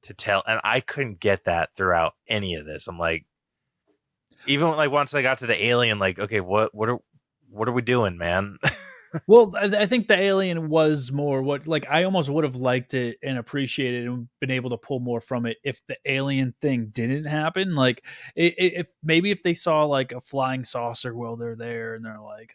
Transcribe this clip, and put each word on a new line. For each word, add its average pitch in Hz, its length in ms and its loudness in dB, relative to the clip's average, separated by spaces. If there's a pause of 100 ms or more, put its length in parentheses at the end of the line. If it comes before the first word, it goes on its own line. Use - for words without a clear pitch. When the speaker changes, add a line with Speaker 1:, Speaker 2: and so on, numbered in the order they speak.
Speaker 1:
to 104 100 -18
tell? 98 340 2
And 110 160 0
I 117 180 2
couldn't 117 380 -6
get 98 260 2
that 82 300 0
throughout 87 380 2 (140)
any 98 280 -2
of 76 100 -10
this. 76 220 -12
I'm 85 120 -12
like, 82 260 -2 (1200)
even, 143 260 2
like, 147 200 0
once 143 220 0
I 143 80 0
got 127 180 2
to 120 80 -8
the 104 180 2
alien, 117 340 4
like, 95 200 0
okay, 104 220 -2
what, 101 340 0
what 107 140 -2
are, 123 100 -4 (500)
what 110 180 -4
are 123 60 -2
we 123 80 2
doing, 110 360 0
man? 87 460 -2
<laughs> - 40 0 (600)
Speaker 2:
Well, 214 280 8
I, 202 100 -2
I 208 220 2
think 240 200 0
the 196 120 6
alien 190 500 2
was 151 420 2
more 143 300 0
what, 139 240 -2
like, 156 240 -2
I 156 140 4
almost 185 260 0
would 151 140 2
have 131 140 -2
liked 127 360 0
it 123 300 -2
and 135 160 -4
appreciated 123 680 -4
and 123 200 -6 (120)
been 131 120 -4
able 127 180 -2
to 117 80 -4
pull 131 220 -6
more 120 200 -4
from 120 280 -4
it 113 160 -6
if 139 240 -6
the 131 180 -10
alien 135 560 0
thing 123 320 0
didn't 135 320 -2
happen. 160 480 -2
Like, 127 320 0 (320)
i-, 165 60 2
i-, 170 140 4
if, 175 300 0 (140)
maybe 165 300 4
if 190 100 -2
they 170 140 0
saw, 156 300 2
like, 135 260 0
a 127 100 -10
flying 131 420 -2
saucer 120 520 -6
while 117 220 -8
they're 117 180 -8
there 113 400 -10
and 113 100 -14
they're 107 160 -14
like, 107 340 -18